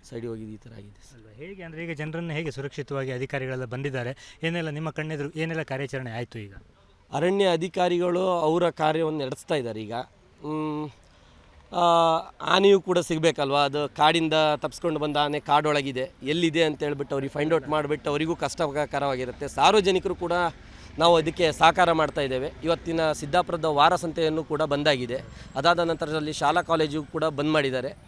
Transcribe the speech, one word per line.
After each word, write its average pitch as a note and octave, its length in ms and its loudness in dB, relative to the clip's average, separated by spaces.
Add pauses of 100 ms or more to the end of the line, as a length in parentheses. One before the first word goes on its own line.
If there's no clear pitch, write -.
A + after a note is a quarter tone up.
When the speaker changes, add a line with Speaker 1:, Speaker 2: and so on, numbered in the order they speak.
Speaker 1:
ಸೈಡಿಗೆ A#2+ 180 -10
ಹೋಗಿದ್ದು A2 260 -10
ಈ G#2+ 40 -16
ಥರ A#2 200 -20
ಆಗಿದೆ G#2 320 -20
ಸರ್. B2+ 100 -20
Speaker 2:
ಅಲ್ವಾ? G#2+ 140 -20
ಹೇಗೆ F3+ 300 -16
ಅಂದರೆ, E3 200 -10
ಈಗ E3+ 80 -6
ಜನರನ್ನ D#3+ 400 -6
ಹೇಗೆ D3+ 200 -4
ಸುರಕ್ಷಿತವಾಗಿ C3+ 600 -6
ಅಧಿಕಾರಿಗಳೆಲ್ಲ C3 540 -6
ಬಂದಿದ್ದಾರೆ, C3 800 -8
ಏನೆಲ್ಲ E3 260 -4
ನಿಮ್ಮ D3+ 200 -6
ಕಣ್ಣೆದುರು D3+ 500 -8
ಏನೆಲ್ಲ D#3+ 240 -4
ಕಾರ್ಯಾಚರಣೆ C3 480 -6
ಆಯ್ತು A#2 280 -10
ಈಗ? G2+ 140 -14 (600)
Speaker 1:
ಅರಣ್ಯ F#3 360 2
ಅಧಿಕಾರಿಗಳು F3 720 0
ಅವರ F3 500 2
ಕಾರ್ಯವನ್ನು D#3 560 0
ನಡೆಸ್ತಾ C#3+ 300 -4
ಇದ್ದಾರೆ A2+ 260 -4
ಈಗ. G#2+ 120 -10
ಹ್ಮ್, D3+ 960 -8 (840)
ಆ, F3 100 2 (580)
ಆನೆಯೂ F#3+ 400 6
ಕೂಡ F3+ 180 0
ಸಿಗಬೇಕಲ್ವ, D3+ 580 2
ಅದು C#3+ 380 0
ಕಾಡಿಂದ D#3+ 380 4 (220)
ತಪ್ಪಿಸ್ಕೊಂಡು D3+ 440 -4
ಬಂದ D3 180 -2
ಆನೆ D3 220 0
ಕಾಡೊಳಗಿದೆ, C#3+ 720 0 (120)
ಎಲ್ಲಿದೆ E3 400 0
ಅಂತ D3+ 200 -2
ಹೇಳ್ಬಿಟ್ಟು C#3+ 320 -4
ಅವ್ರಿಗೆ C3+ 180 -4
ಫೈಂಡ್ D3+ 200 0
ಔಟ್ C#3+ 140 0
ಮಾಡಿಬಿಟ್ಟು D3 420 -2
ಅವರಿಗೂ D#3 260 -2
ಕಷ್ಟಕರವಾಗಿರುತ್ತೆ. C#3 1120 -4
ಸಾರ್ವಜನಿಕರು F#3 680 4
ಕೂಡ E3+ 180 -4 (680)
ನಾವು E3+ 180 8
ಅದಕ್ಕೆ D#3+ 340 2
ಸಹಕಾರ E3+ 400 6
ಮಾಡ್ತಾ D#3 300 2
ಇದ್ದೇವೆ. C3 300 -2 (120)
ಇವತ್ತಿನ E3 480 0
ಸಿದ್ದಾಪುರದ E3 540 0
ವಾರ D#3 300 6
ಸಂತೆಯನ್ನು D#3+ 480 -2
ಕೂಡ D3+ 180 -2
ಬಂದಾಗಿದೆ. C#3+ 560 0 (380)
ಅದಾದ E3+ 240 4
ನಂತರದಲ್ಲಿ D#3 540 -2
ಶಾಲಾ D#3 280 2
ಕಾಲೇಜು D#3 420 0
ಕೂಡ D#3 200 -4
ಬಂದ್ D3+ 280 0
ಮಾಡಿದ್ದಾರೆ C3+ 460 0 (100)